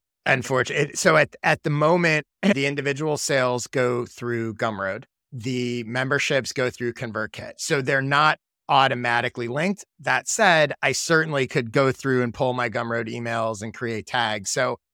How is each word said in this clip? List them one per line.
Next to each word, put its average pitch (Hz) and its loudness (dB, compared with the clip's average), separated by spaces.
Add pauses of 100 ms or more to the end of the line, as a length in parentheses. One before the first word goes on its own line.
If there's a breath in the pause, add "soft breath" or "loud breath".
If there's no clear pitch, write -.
(260)
Unfortunately. 135 0
So 160 4
at, 147 2
at 156 2
the 160 -2
moment, 156 2
<clears throat> - -16
the 139 2
individual 143 -2
sales 127 0
go 123 0
through 117 -4
Gumroad. 107 -4 (260)
The 123 -4
memberships 131 -2
go 127 0
through 120 -6
ConvertKit. 107 -8
So 147 -2
they're 135 0
not 143 2 (440)
automatically 123 0
linked. 165 -4 (140)
That 131 0
said, 165 4
I 143 2
certainly 156 2
could 120 -2
go 135 4
through 127 0
and 117 -4
pull 127 -2
my 123 -2
Gumroad 117 -4
emails 117 -4
and 110 -10
create 117 -6
tags. 107 -2
So 127 -2 (160)